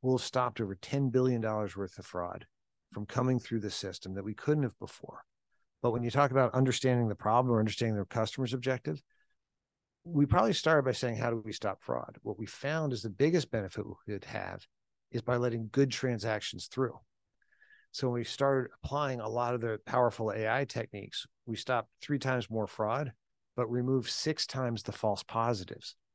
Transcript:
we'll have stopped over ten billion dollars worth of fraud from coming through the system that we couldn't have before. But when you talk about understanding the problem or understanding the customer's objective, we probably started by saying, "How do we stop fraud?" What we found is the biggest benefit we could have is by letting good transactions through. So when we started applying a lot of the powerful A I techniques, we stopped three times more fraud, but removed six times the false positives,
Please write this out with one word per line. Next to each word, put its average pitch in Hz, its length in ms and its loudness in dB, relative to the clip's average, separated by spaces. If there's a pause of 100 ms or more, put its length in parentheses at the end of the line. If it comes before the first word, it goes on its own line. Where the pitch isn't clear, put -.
we'll 127 160 4
have 120 80 -2
stopped 123 340 -2
over 98 160 -2
ten 139 340 0
billion 127 300 4
dollars 107 380 -2
worth 98 220 -6
of - 60 -14
fraud 90 400 -6 (460)
from 104 140 -8
coming 127 340 2
through 113 200 -4
the 101 120 -4
system 95 440 -8
that 98 100 -6
we 107 80 -6
couldn't 147 300 2
have 120 160 -2
before. - 440 -14 (600)
But 123 80 4
when 117 100 -2
you 120 80 0
talk 131 220 4
about 131 240 4
understanding 127 520 4
the 107 60 0
problem 120 400 4
or 110 60 6
understanding 110 380 0
the 98 80 -2
customer's 117 480 -2
objective, 131 460 -4 (1080)
we 151 200 4
probably 185 280 4
started 156 300 4
by 127 100 2
saying, 117 240 -2
"How 120 120 0
do 113 160 -2
we 110 60 -6
stop 101 320 -4
fraud?" - 400 -4
What 104 160 -6
we 107 80 -6
found 151 460 -2
is 107 100 -4
the 113 60 -6
biggest 147 420 4
benefit 101 340 -4
we 92 80 -10 (140)
could 101 180 -6
have 95 400 -8 (460)
is 117 100 -2
by 120 140 0
letting 117 360 0
good 139 200 6
transactions 110 760 -2
through. 127 300 -2 (920)
So - 160 -2
when 120 80 0
we 120 80 0
started 135 480 0 (100)
applying 135 380 -2
a 110 100 -4
lot 120 240 0
of 123 80 -2
the 110 240 -2
powerful 117 460 2
A 110 180 -2
I 131 160 2
techniques, - 600 -8 (180)
we 117 100 -4
stopped 117 340 -2 (120)
three 147 160 -2
times 127 320 0
more 113 160 -2
fraud, 113 480 -2 (420)
but 120 140 -2
removed 123 400 0
six - 380 -2
times 123 340 -2
the - 100 -6
false 104 300 0
positives, 113 760 -2 (200)